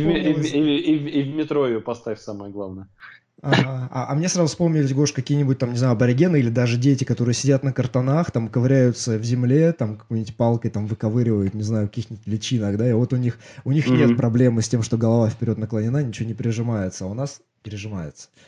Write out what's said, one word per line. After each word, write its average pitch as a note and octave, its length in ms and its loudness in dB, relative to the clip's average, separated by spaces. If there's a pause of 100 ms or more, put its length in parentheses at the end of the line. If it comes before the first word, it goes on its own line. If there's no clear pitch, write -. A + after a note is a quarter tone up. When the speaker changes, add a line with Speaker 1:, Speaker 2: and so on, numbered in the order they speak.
Speaker 1:
в D#3 40 2
ме-, D#3+ 160 2
и D3+ 120 2
в, D3+ 60 0
Speaker 2:
вспомнилось D#3 40 0
Speaker 1:
и C#3+ 160 0
в, D#3 60 2
и D#3 320 2
в, C#3+ 100 -4
и D3 140 0 (100)
в - 40 -10
метро D3+ 300 0
ее A#2 140 0
поставь, A2+ 400 -8
самое G2+ 320 -12
главное. F#2+ 360 -10 (520)
Speaker 2:
Ага. C3 500 -2
А, B2+ 220 -6
а - 20 -2
мне D#3+ 140 0
сразу E3+ 200 0
вспомнились, D#3 440 0
Гош, C#3+ 200 2
какие-нибудь C3+ 460 0
там, B2 140 -2
не A#2+ 60 -4
знаю, B2+ 160 2
аборигены B2+ 440 4
или A#2+ 100 2
даже A#2 300 0
дети, C3+ 260 2
которые A#2+ 300 0
сидят C3+ 300 0
на C3+ 80 0
картонах, C3 580 0
там A2+ 180 -2
ковыряются B2 680 2
в G#2+ 60 -4
земле, B2+ 480 2
там G#2+ 240 -4
какой-нибудь A2 400 -6
палкой A#2 340 2
там G#2+ 160 -4
выковыривают, A2 680 0
не G#2+ 80 -6
знаю, G#2+ 260 -2
каких-нибудь A2 380 -10
личинок, G#2 500 -2
да, A2+ 120 0
и B2 40 2
вот A#2 200 2
у B2+ 40 0
них, B2 220 -2 (260)
у B2+ 80 -2
них C#3+ 180 2
нет A#2+ 240 6
Speaker 1:
Мгм. - 0 -
Speaker 2:
проблемы A#2 480 2
с - 60 -4
тем, A#2 140 0
что A2+ 140 -2
голова A2+ 320 4
вперед A2+ 300 -2
наклонена, A2+ 460 -2
ничего A2 240 -6
не A2+ 60 -6
прижимается, G#2+ 680 -4
а F#2 40 -6
у G2+ 60 -8
нас C#3 260 -8 (240)
пережимается. G2+ 640 -12 (200)